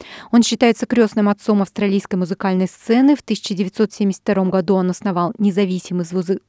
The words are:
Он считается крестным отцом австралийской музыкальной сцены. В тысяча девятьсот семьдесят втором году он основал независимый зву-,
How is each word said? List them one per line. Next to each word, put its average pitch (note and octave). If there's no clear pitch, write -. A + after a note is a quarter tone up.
Он A#3
считается A#3
крестным G#3+
отцом G3+
австралийской G3
музыкальной F#3
сцены. C4
В -
тысяча G#3
девятьсот G3
семьдесят G3
втором F#3+
году F#3+
он F3+
основал F3
независимый F#3
зву-, F3+